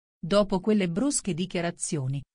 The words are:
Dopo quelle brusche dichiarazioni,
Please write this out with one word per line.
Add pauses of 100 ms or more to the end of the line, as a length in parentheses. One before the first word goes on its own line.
(240)
Dopo
quelle
brusche
dichiarazioni, (120)